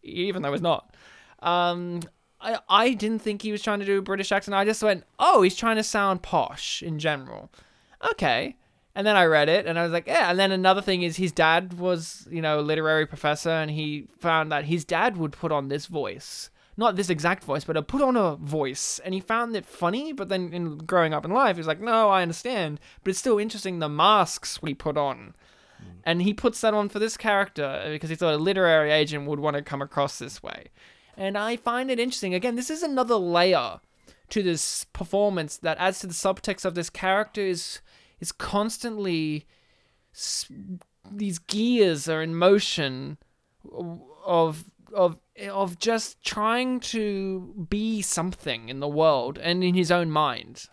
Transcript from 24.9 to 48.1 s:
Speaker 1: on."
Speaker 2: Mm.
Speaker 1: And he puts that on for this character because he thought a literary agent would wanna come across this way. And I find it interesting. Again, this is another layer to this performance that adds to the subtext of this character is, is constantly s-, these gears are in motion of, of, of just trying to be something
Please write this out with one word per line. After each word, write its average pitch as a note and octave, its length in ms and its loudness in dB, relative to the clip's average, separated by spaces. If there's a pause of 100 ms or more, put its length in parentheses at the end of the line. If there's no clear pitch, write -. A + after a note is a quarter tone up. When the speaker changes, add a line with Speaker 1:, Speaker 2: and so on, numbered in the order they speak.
Speaker 1:
on." C#3 380 -4 (460)
Speaker 2:
Mm. - 40 -20 (180)
Speaker 1:
And E3+ 200 2
he G#3 100 4
puts A#3+ 280 -2
that A3 120 4
on G#3 160 0
for G#3 100 -6
this A3 180 -2
character F#3+ 720 0
because D#3 200 -6
he D#3+ 80 -4
thought E3 160 2
a D3 40 2
literary E3 540 4
agent D3+ 360 2
would D3 120 -2
wanna C#3+ 220 0
come C#3+ 200 -6
across C#3+ 380 -2
this C3 240 -14
way. - 240 -12 (500)
And G3 200 -4
I A3 180 -2
find A#3+ 340 -4
it B3+ 80 0
interesting. A#3 360 -2
Again, A#3 240 -2
this B3 120 -6
is D#4 140 -4
another B3+ 320 2
layer F3 640 2 (520)
to G#3 120 0
this E3+ 480 -2
performance F#3 640 0
that D#3+ 240 -2
adds F#3+ 200 0
to G3 80 -10
the E3+ 60 -8
subtext F#3+ 520 -2
of F3 100 -2
this F3 140 -4
character G3+ 500 0
is, F#3 400 -4 (400)
is - 140 -8
constantly G3 1120 -4 (680)
s-, - 380 -8 (580)
these G3+ 300 -6
gears G#3 680 2
are D#3+ 120 0
in E3 140 -4
motion D3+ 840 2 (1080)
of, E3 400 2 (280)
of, F3+ 240 4 (320)
of G3 300 -2
just A3+ 420 -2
trying A#3+ 600 0
to G3 880 -4
be G#3+ 320 0
something D#3 680 -4